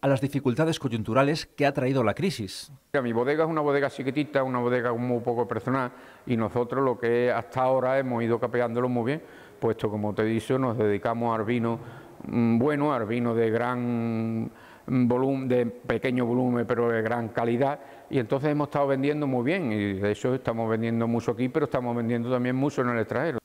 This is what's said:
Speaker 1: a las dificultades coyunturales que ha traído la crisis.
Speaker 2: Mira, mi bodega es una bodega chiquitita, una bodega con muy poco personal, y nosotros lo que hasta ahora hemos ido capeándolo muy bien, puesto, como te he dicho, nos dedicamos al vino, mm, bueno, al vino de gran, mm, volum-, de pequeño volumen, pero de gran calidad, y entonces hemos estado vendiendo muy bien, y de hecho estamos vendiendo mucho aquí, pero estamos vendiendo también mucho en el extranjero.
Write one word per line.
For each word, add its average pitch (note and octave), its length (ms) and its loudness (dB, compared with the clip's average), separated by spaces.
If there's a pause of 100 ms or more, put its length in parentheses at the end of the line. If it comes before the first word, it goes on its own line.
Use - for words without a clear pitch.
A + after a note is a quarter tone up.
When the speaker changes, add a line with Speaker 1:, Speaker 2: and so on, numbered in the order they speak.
Speaker 1:
a C#3+ 60 0
las C3+ 140 2
dificultades C#3 580 0
coyunturales B2+ 640 0
que - 220 0
ha C#3+ 80 2
traído C3+ 280 2
la G#2+ 120 2
crisis. C#3+ 560 -4 (200)
Speaker 2:
Mira, C#3 120 0
mi A#2+ 100 -2
bodega C#3 300 2
es D#3 80 0
una D#3 100 0
bodega C#3 300 2
chiquitita, C3+ 500 -2
una C3 160 0
bodega B2 320 2
con A#2+ 160 -2
muy B2 140 0
poco A#2 280 0
personal, B2 440 -2 (340)
y A#2+ 100 0
nosotros A#2+ 480 0
lo B2 140 2
que A#2+ 340 2
hasta A#2 300 -2
ahora C3 380 2
hemos B2 240 -2
ido A#2 160 0
capeándolo A#2+ 500 0
muy A#2+ 160 0
bien, D3 160 -2 (380)
puesto, A2+ 320 0
como G#2 240 -2
te A2 80 2
he - 20 4
dicho, A2+ 320 0
nos A#2+ 220 0
dedicamos A2+ 580 0
al G#2+ 80 -2
vino, A#2 340 0 (460)
mm, A#2 320 2
bueno, D3 340 2
al A#2 140 0
vino A#2+ 300 0
de A2+ 160 2
gran, A#2 920 -2 (400)
mm, B2+ 220 2
volum-, C3 400 0
de B2 200 2
pequeño B2 580 -2
volumen, A#2+ 400 0
pero A#2 240 0
de A2+ 120 2
gran A#2 260 -2
calidad, A#2+ 520 0 (300)
y C#3 80 -2
entonces C3+ 320 0
hemos D3 200 0
estado C#3 180 2
vendiendo C#3+ 400 0
muy B2+ 160 0
bien, D3+ 280 0
y G2+ 220 0
de G2+ 180 0
hecho B2+ 220 0
estamos A#2 360 -2
vendiendo A2+ 360 0
mucho A#2 260 0
aquí, B2 180 -2
pero D3 160 0
estamos B2 300 -2
vendiendo A#2+ 360 -2
también B2+ 240 0
mucho C3+ 260 0
en B2 80 0
el A#2+ 100 0
extranjero. A#2+ 460 -2